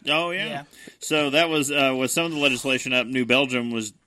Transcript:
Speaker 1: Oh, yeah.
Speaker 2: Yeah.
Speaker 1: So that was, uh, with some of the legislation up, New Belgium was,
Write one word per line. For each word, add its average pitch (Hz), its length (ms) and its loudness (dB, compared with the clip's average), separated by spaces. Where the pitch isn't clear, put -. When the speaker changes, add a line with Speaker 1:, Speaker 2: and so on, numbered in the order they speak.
Speaker 1:
Oh, 165 220 0
yeah. 190 160 -4
Speaker 2:
Yeah. 147 180 -8
Speaker 1:
So 147 320 0
that 165 180 4
was, 147 220 0
uh, 135 260 2
with 127 140 0
some 170 140 0
of 165 80 -4
the 151 40 -4
legislation 131 560 0
up, 123 140 2
New 127 180 0
Belgium 123 460 0
was, 110 220 -4